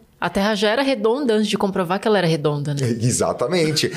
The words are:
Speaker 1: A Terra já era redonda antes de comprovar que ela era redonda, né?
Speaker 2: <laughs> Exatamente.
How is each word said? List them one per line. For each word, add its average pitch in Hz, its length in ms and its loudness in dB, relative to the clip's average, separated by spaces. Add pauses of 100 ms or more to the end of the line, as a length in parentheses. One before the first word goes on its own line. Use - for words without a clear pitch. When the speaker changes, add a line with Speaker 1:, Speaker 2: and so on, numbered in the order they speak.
(200)
Speaker 1:
A 175 100 -2
Terra 202 240 0
já 208 160 2
era 254 120 0
redonda 240 520 0
antes 214 140 2
de 202 100 -2
comprovar 190 420 -2
que - 80 -2
ela 208 100 4
era 175 80 2
redonda, 147 480 0
né? 139 60 -4
Speaker 2:
<laughs> 120 200 0
Exatamente. 135 960 0